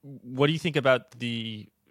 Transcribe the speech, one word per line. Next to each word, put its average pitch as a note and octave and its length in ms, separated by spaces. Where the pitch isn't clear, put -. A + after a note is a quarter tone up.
What C3 420
do D3+ 80
you D#3+ 60
think D#3+ 160
about C3 420
the A2+ 500